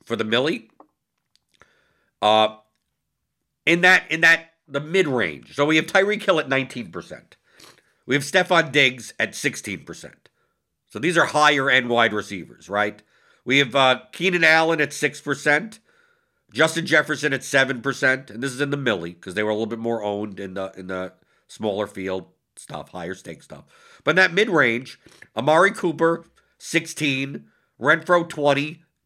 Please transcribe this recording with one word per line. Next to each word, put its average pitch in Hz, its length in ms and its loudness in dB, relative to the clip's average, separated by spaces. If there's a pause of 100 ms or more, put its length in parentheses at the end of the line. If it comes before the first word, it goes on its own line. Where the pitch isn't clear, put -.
for 113 100 -8
the 110 100 -2
millie, 131 460 -2 (1500)
uh, 107 340 4 (1080)
in 170 160 2
that, 180 280 4
in 160 120 -4
that, 165 300 4 (180)
the 143 100 -4
mid-range. 135 720 -2
So 143 100 0
we 156 120 4
have 156 100 2
Tyreek 208 360 2
Hill 180 160 2
at 139 120 -2
nineteen 127 420 -4
percent. - 440 -16 (680)
We 127 100 -2
have 139 80 0
Stefon 175 480 2
Diggs 127 480 0
at 110 160 -4
sixteen 98 520 -6
percent. - 420 -18 (600)
So - 80 -10
these 160 180 -2
are 160 80 4
higher 147 460 2
end 127 180 2
wide 117 240 4
receivers, 95 560 -10
right? 104 340 -2 (440)
We 131 140 2
have, 127 140 0
uh, 131 260 4 (120)
Keenan 175 320 -2
Allen 160 380 4
at 139 100 -2
six 147 300 -6
percent, 147 560 -2 (760)
Justin 160 320 0
Jefferson 147 480 0
at 131 100 -4
seven 135 380 0
percent, 131 500 -2
and 113 120 -12
this 131 100 -6
is 123 80 -6
in 143 80 0
the 139 80 -4
millie 98 380 -2
'cause - 180 -14
they 101 100 -2
were 107 80 -2
a 107 40 0
little 110 120 -2
bit 113 120 -8
more 117 240 -4
owned 104 360 -6
in 98 140 -12
the, 95 240 -8
in 92 120 -14
the 92 260 -8 (320)
smaller 107 400 -4
field 92 400 -8 (300)
stuff, - 340 -14
higher 90 240 -10
stake 80 280 -18
stuff. - 220 -20 (400)
But 151 60 0
in 160 60 0
that 180 180 2
mid 214 160 2
range, 131 500 0 (340)
Amari 160 360 4
Cooper 165 560 -2 (320)
sixteen, 143 880 -4 (340)
Renfroe 165 480 2
twenty, 143 540 -2 (240)